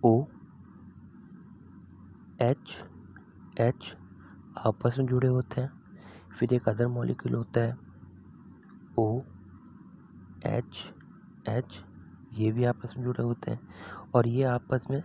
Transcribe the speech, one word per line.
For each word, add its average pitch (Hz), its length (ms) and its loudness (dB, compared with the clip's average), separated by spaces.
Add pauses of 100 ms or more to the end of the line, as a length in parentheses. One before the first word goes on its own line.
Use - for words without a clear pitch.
ओ 117 200 8 (2250)
एच 127 280 2 (880)
एच - 360 0 (640)
आपस 120 400 2
में 131 80 2
जुड़े 127 220 4
होते 127 320 0
हैं, 131 100 -4 (600)
फिर 123 240 0
एक 123 140 2
other 110 200 2
molecule 120 460 -2
होता 117 260 0
है 117 160 0 (1200)
ओएचएच, - 1700 -6 (1600)
ये 110 200 2
भी 120 140 2
आपस 120 300 -4
में 127 80 -6
जुड़े 120 180 -2
होते 120 280 -2
हैं 117 100 -6 (540)
और 120 140 8
ये 123 180 2
आपस 123 440 -2
में 139 140 -2